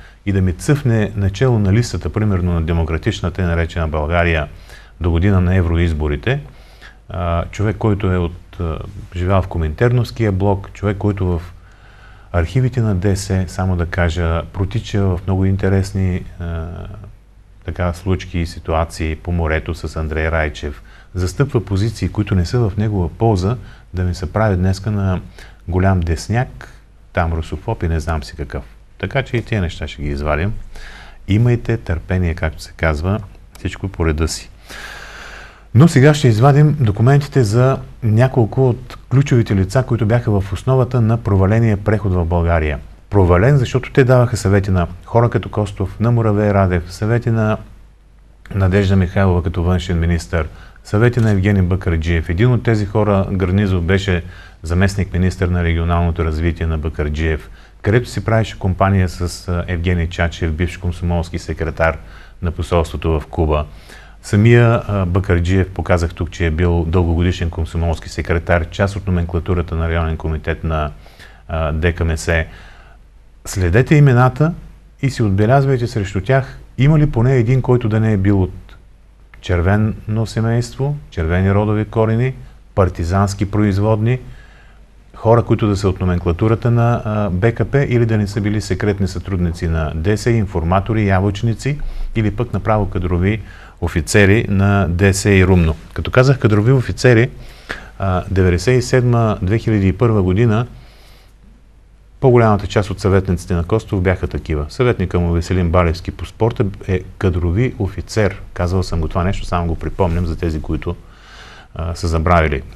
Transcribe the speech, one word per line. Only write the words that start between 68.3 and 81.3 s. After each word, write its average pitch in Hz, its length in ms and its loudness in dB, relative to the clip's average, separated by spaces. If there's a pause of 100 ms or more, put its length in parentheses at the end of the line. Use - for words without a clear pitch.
част 98 260 -2
от 95 120 -8
номенклатурата 87 680 -2
на 82 140 -2
районен 82 280 -2
комитет 78 460 -6
на, 78 280 -2 (560)
а, 80 240 -4
Д 82 220 0
К 82 120 -2
М 80 120 0
С. 82 280 0 (1040)
Следете 95 480 2
имената 143 580 4 (480)
и 139 80 0
си 120 140 -2
отбелязвайте 120 640 2
срещу 95 340 -4
тях, 131 360 -2 (200)
има 151 220 4
ли 147 120 2
поне 123 240 2
един, 123 260 2
който 120 280 2
да 110 100 2
не 107 140 2
е 104 40 2
бил 98 240 2
от - 340 -6 (640)
червено 98 840 0
семейство, 117 720 -2 (120)
червени 90 440 0